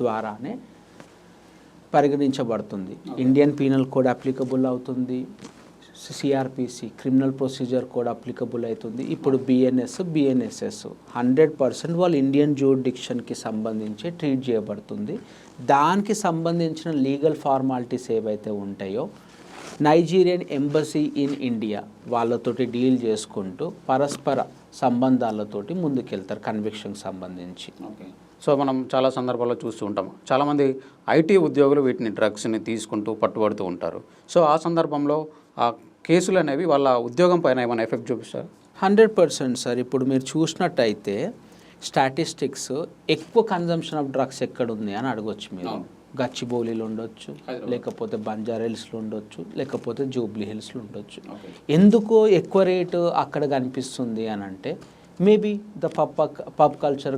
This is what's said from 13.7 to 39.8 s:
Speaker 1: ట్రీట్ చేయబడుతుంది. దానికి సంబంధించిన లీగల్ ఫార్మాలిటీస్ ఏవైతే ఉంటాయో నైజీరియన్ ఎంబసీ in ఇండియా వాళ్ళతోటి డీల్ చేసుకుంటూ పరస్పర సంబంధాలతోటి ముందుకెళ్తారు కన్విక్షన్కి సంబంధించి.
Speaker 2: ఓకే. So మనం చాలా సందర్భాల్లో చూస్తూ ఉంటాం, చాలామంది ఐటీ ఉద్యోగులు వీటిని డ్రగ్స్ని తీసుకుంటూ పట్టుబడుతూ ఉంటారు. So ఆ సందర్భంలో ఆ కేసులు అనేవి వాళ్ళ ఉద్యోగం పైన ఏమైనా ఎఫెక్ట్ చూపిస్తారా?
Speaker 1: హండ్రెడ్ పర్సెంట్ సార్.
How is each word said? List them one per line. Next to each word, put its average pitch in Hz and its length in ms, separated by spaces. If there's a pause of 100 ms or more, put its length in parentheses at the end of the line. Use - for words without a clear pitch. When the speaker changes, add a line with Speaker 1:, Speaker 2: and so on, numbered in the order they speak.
Speaker 1:
ట్రీట్ 131 300
చేయబడుతుంది. 104 680 (580)
దానికి 190 400 (120)
సంబంధించిన 165 680 (160)
లీగల్ 143 280 (120)
ఫార్మాలిటీస్ 131 720
ఏవైతే 107 300 (180)
ఉంటాయో 98 420 (760)
నైజీరియన్ 175 580 (120)
ఎంబసీ 147 460 (200)
in 139 100 (180)
ఇండియా 107 300 (340)
వాళ్ళతోటి 117 600
డీల్ 127 320
చేసుకుంటూ 107 600 (240)
పరస్పర 139 500 (420)
సంబంధాలతోటి 117 920 (100)
ముందుకెళ్తారు 107 640
కన్విక్షన్కి 107 580
సంబంధించి. 92 640 (200)
Speaker 2:
ఓకే. - 180 (380)
So 147 160
మనం 131 320
చాలా 131 240
సందర్భాల్లో 123 460
చూస్తూ 110 260
ఉంటాం, 98 180 (240)
చాలామంది 143 340 (540)
ఐటీ 190 180 (100)
ఉద్యోగులు 143 400
వీటిని 123 300
డ్రగ్స్ని 110 420 (100)
తీసుకుంటూ 110 520
పట్టుబడుతూ 107 500
ఉంటారు. 87 300 (320)
So 175 80 (120)
ఆ 156 120
సందర్భంలో 151 520 (460)
ఆ 120 40 (420)
కేసులు 185 340
అనేవి 151 300
వాళ్ళ 139 160 (180)
ఉద్యోగం 175 380
పైన 127 220
ఏమైనా 113 200
ఎఫెక్ట్ 127 240
చూపిస్తారా? - 340 (380)
Speaker 1:
హండ్రెడ్ 214 380
పర్సెంట్ 135 420
సార్. 123 220